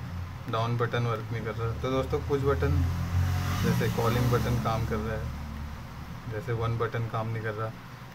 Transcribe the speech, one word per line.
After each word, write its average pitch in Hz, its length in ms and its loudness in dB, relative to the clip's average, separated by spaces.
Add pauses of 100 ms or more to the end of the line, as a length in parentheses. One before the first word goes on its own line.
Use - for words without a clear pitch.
(520)
डाउन 117 240 2
बटन 120 300 2
वर्क 110 260 0
नहीं 113 120 -4
कर 110 100 -2
रहा। 113 260 -2
तो 131 120 0
दोस्तों, 131 360 2
कुछ 139 160 2
बटन 143 340 4 (840)
जैसे 120 320 4
कॉलिंग 120 360 4
बटन 120 320 4
काम 113 220 2
कर 117 120 0
रहा 107 180 -2
है, - 180 -4 (1000)
जैसे 110 220 -2
वन 113 240 0
बटन 113 300 0
काम 113 200 -2
नहीं 113 140 -4
कर 110 120 -2
रहा, 110 180 -4 (420)